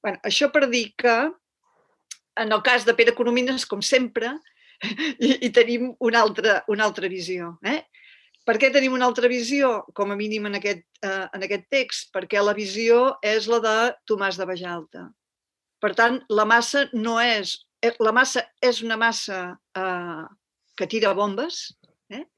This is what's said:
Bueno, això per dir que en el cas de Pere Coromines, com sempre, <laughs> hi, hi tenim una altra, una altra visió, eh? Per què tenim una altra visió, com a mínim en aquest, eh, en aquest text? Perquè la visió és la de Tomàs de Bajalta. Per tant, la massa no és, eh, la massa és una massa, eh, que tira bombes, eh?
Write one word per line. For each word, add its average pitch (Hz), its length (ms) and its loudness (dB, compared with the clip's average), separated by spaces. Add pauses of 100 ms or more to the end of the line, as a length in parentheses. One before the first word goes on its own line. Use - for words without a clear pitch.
Bueno, 196 180 -6
això 277 300 2
per 277 160 4
dir 233 220 0 (100)
que 240 140 4 (1200)
en 220 160 -2
el 214 140 2
cas 247 180 4
de 233 100 4
Pere 233 220 4
Coromines, 247 480 0
com 202 180 -6
sempre, 247 520 0 (400)
<laughs> 240 480 -6
hi, 254 160 2
hi 247 160 -2
tenim 240 480 2
una 226 180 2
altra, 208 380 2 (100)
una 214 160 0
altra 190 240 -2
visió, 175 460 -8 (100)
eh? 262 180 -4 (640)
Per 220 160 0
què 269 120 6
tenim 262 200 4
una 254 160 0
altra 240 240 2
visió, 254 380 0 (260)
com 202 160 -2
a 202 80 -6
mínim 214 300 -4
en 202 80 -6
aquest, 202 260 -4 (180)
eh, 190 300 -6
en 196 140 -10
aquest 196 260 -4
text? - 400 -2
Perquè 202 320 0
la 208 120 2
visió 226 680 2
és 214 240 0
la 233 160 2
de 220 120 2 (340)
Tomàs 196 260 -2
de 185 120 -6
Bajalta. 175 580 -10 (760)
Per 202 140 0
tant, 233 320 2
la 214 160 2
massa 233 480 2
no 226 280 -2
és, 220 360 0 (240)
eh, 233 200 2
la 220 120 4
massa 254 320 2 (160)
és 233 240 0
una 226 160 -4
massa, 196 560 -4 (160)
eh, 175 520 -6 (520)
que 190 100 -4
tira 208 300 2
bombes, 208 560 -4 (380)
eh? 262 160 -14 (120)